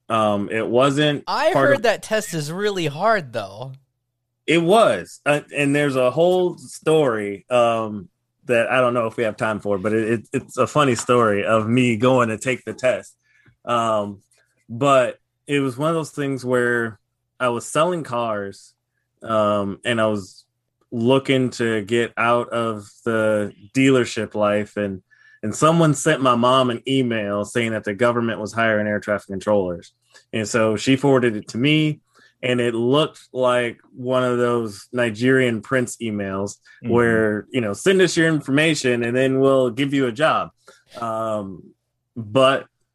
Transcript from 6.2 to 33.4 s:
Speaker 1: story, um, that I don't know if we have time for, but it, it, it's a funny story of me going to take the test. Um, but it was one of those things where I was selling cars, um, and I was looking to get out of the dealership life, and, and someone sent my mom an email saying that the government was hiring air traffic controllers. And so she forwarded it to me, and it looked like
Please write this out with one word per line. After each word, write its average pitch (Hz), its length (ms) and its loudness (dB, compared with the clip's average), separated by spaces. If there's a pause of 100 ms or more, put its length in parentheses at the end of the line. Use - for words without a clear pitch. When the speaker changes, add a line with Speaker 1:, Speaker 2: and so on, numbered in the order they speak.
Speaker 1:
story, 120 920 -2
um, 113 600 0 (360)
that 117 240 2
I 127 120 2
don't 120 120 2
know 117 140 -2
if 110 80 -10
we 123 80 -2
have 107 140 -2
time 110 240 -4
for, 101 160 -2
but 104 160 -2
it, 110 180 0
it, 113 220 -2
it's - 240 -6
a 120 100 2
funny 139 280 2
story 110 500 2
of 107 240 2
me 123 260 2
going 123 340 2
to 110 80 -6
take 127 280 -6
the 110 80 -8
test. 104 420 -4 (480)
Um, 110 580 -2 (480)
but 123 480 2 (300)
it 143 140 0
was 127 160 -4
one 151 120 -2
of 165 60 -2
those 156 160 -6
things 139 320 -6
where 120 560 0 (400)
I 127 80 -2
was 117 180 -4
selling 165 380 -2
cars, 110 720 -6 (480)
um, 104 640 0
and 117 160 0
I 110 60 2
was 101 360 -6 (480)
looking 131 580 2
to 113 340 -2
get 117 340 -2
out 117 320 0
of 113 380 -6 (160)
the 107 480 0 (220)
dealership 127 600 0
life, 104 420 0
and, 98 240 -4 (400)
and 107 140 -6
someone 160 380 4
sent 143 280 0
my 127 140 4
mom 123 340 4
an 117 180 -6
email 113 560 -2
saying 113 280 -2
that 107 120 -4
the 107 120 -4
government 117 440 0
was 101 140 -8
hiring 107 340 0
air 104 120 -2
traffic 101 280 -4
controllers. 95 640 -2 (400)
And 110 160 -4
so 110 300 0
she 131 180 2
forwarded 127 400 2
it 104 140 -10
to - 80 -10
me, 151 420 0 (440)
and 123 180 0
it 120 140 -2
looked 131 580 0
like 123 460 0 (160)